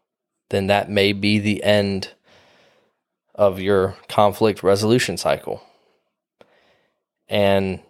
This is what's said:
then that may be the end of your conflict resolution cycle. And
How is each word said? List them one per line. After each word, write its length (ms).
then 160
that 240
may 240
be 240
the 260
end 500
of 240
your 360
conflict 560
resolution 540
cycle. 440
And 600